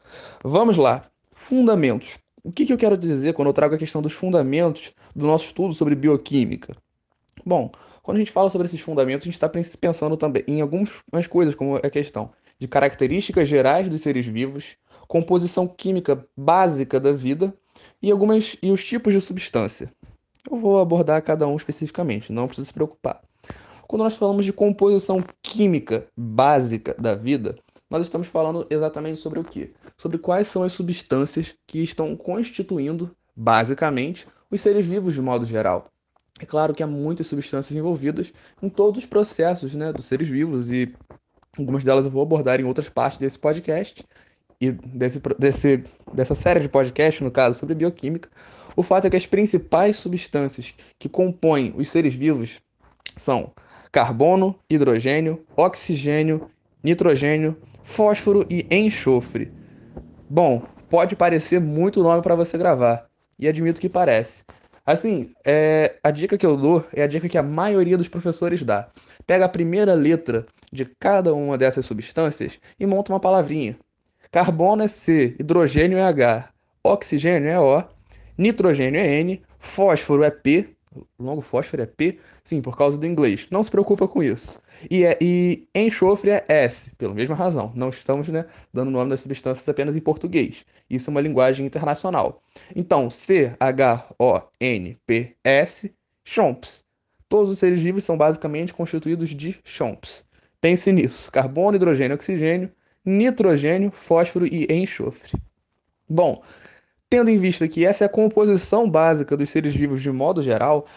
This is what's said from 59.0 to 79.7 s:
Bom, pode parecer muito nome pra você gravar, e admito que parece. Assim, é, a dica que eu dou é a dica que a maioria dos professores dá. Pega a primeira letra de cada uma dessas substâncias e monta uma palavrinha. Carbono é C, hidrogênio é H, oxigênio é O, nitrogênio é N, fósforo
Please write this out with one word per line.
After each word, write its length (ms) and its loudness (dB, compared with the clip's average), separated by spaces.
Bom, 340 2
pode 280 2
parecer 420 2
muito 420 0
nome 220 4
pra 140 2
você 200 -2
gravar, 520 2
e 100 -2
admito 320 -2
que 80 -2
parece. 560 0
Assim, 460 -2
é, 600 2
a 60 2
dica 280 -2
que 80 2
eu 100 4
dou 360 2
é 100 -2
a 60 2
dica 200 -4
que 100 -2
a 40 2
maioria 560 0
dos 100 -4
professores 540 -4
dá. 260 -2
Pega 200 4
a 20 -4
primeira 460 0
letra 520 0
de 140 -8
cada 500 0
uma 240 -2
dessas 280 2
substâncias 720 -4
e 80 -4
monta 260 0
uma 80 0
palavrinha. 560 0
Carbono 540 2
é 40 0
C, 520 2
hidrogênio 580 2
é 60 2
H, 460 2
oxigênio 640 0
é 100 0
O, 240 4
nitrogênio 640 2
é 200 2
N, 220 -4
fósforo 640 2